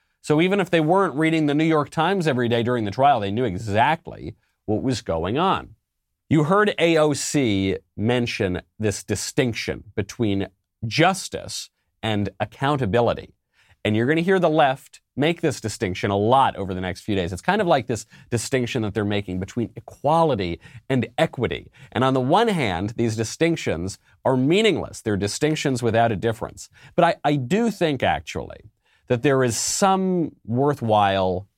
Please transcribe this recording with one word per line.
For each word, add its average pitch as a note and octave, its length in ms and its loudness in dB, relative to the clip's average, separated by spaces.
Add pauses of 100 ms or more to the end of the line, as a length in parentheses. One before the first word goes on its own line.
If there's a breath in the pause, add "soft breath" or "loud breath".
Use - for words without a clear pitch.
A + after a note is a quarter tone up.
(200)
So D3+ 220 2
even F#3+ 180 2
if F3 80 -2
they E3 120 2
weren't E3 340 2
reading D#3+ 320 0
the C#3+ 80 2
New D#3 100 2
York D#3 240 2
Times E3 400 0
every B2 220 2
day A#2 120 2
during A#2+ 220 0
the G2 80 -4
trial, C3+ 260 4
they G2+ 140 -4
knew B2 120 0
exactly G2 920 -2 (300)
what G#2 140 -2
was A#2 220 -2
going F2+ 340 -2
on. D3+ 380 -2 (560)
You D#3 140 4
heard G3+ 340 2
A E3 180 4
O D#3 160 4
C G2+ 640 0 (200)
mention A2 680 -2 (160)
this G#2+ 240 -2
distinction - 800 -4 (140)
between G2+ 500 -2 (400)
justice - 840 -2 (340)
and G#2 240 0 (100)
accountability. A#2+ 960 -2 (500 soft breath)
And G#2+ 120 0
you're A#2 100 2
gonna D#3+ 140 2
hear F#3+ 180 2
the E3+ 100 2
left D3+ 520 0 (160)
make D#3+ 240 0
this D3 200 -2
distinction G2+ 520 -4
a G2+ 40 2
lot A#2 380 2
over F#2+ 180 -6
the F#2 80 -6
next F2+ 200 -6
few G#2 160 -2
days. F2 160 -2
It's F2+ 100 -8
kind G3+ 180 0
of G3 60 0
like D3 220 2
this A#2 180 -6 (240 loud breath)
distinction A#2+ 520 -2
that G2+ 120 -4
they're G#2+ 100 0
making G2+ 360 -4
between G#2+ 340 -6
equality C3+ 840 0 (280 loud breath)
and C3 200 0 (100)
equity. A#2+ 540 -4 (180 loud breath)
And B2 140 0
on C3+ 100 2
the C3 60 0
one E3+ 260 2
hand, A2+ 440 -2
these A#2 260 -2
distinctions A2 840 -2 (260 soft breath)
are C3 120 2
meaningless. D#3 640 2
They're G#2 160 -2
distinctions C3 640 -2
without A2+ 300 2
a G2+ 40 -4
difference. - 540 -6 (240 loud breath)
But E3+ 100 4
I, E3 200 2
I D3 100 2
do F#3 380 0
think, D3+ 320 -2
actually, D2+ 680 -4 (380)
that A#2+ 140 0
there C3+ 220 4
is A#2 140 0
some F#3+ 760 0 (120)
worthwhile G#2 1000 2 (120)